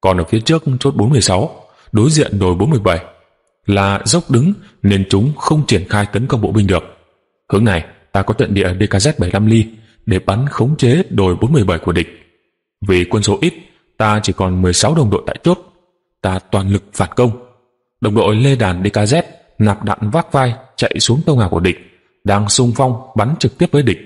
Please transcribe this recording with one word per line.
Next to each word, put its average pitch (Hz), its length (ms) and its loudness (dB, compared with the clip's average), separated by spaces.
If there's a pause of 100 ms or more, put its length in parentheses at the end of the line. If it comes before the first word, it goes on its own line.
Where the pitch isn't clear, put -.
Còn 95 160 2
ở 85 60 -2
phía 113 160 0
trước 160 240 -2 (160)
chốt - 160 0
bốn 104 140 0
mươi 139 120 2
sáu, 98 280 0 (420)
đối 110 180 2
diện 147 300 0
đồi 92 160 2
bốn 98 140 0
mươi 143 100 2
bảy 92 260 0 (600)
là 98 400 0
dốc 170 260 0
đứng 139 220 2 (300)
nên 98 260 2
chúng 120 280 0
không 151 280 0
triển 92 240 -2
khai 104 160 0
tấn 110 220 -4
công 120 140 -2
bộ 104 100 -2
binh 104 160 2
được. 90 160 0 (680)
Hướng 104 140 2
này 87 200 0 (260)
ta 98 100 -2
có - 120 -2
trận 101 200 -2
địa 92 260 0
D 104 40 2
K - 100 -2
Z 95 140 0
bảy 156 120 0
mươi 90 140 0
lăm 101 120 0
ly 110 200 4 (400)
để 92 140 0
bắn 113 280 0
khống 143 300 -2
chế 139 320 2
đồi 92 320 0
bốn 127 120 0
mươi 131 100 4
bảy 90 160 0
của 90 120 -4
địch. 85 160 0 (800)
Vì 90 220 2
quân 104 140 0
số 101 180 0
ít, 170 120 0 (440)
ta 107 260 0
chỉ 95 100 -2
còn 92 280 -2
mười 90 120 2
sáu 123 220 0
đồng 139 140 2
đội - 180 -2
tại - 160 -6
chốt. 175 140 2 (640)
Ta 95 180 -2
toàn 98 300 -4
lực 101 140 0 (100)
phản - 220 -4
công. 123 160 2 (680)
Đồng 107 140 -2
đội 107 200 2
Lê 135 200 2
Đàn 92 280 -2
D 98 40 0
K 104 100 -2
Z 110 260 0 (360)
nạp 104 240 0
đạn 104 260 -4
vác 160 220 -4
vai 131 220 0 (220)
chạy - 240 -4
xuống 143 260 0
tông 143 140 2
hào 98 100 2
của 90 100 -2
địch, 87 180 0 (460)
đang 101 260 0
xung 123 260 2
phong 127 260 -2 (140)
bắn 117 240 0
trực - 180 -4
tiếp 175 140 0
với 143 120 2
địch. 110 220 -2